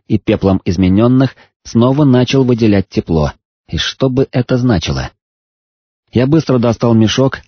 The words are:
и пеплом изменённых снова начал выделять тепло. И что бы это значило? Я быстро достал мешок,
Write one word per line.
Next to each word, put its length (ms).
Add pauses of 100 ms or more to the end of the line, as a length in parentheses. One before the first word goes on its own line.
и 120
пеплом 460
изменённых 680 (300)
снова 400
начал 400
выделять 440
тепло. 440 (360)
И 80
что 320
бы 220
это 260
значило? 540 (1000)
Я 140
быстро 320
достал 360
мешок, 540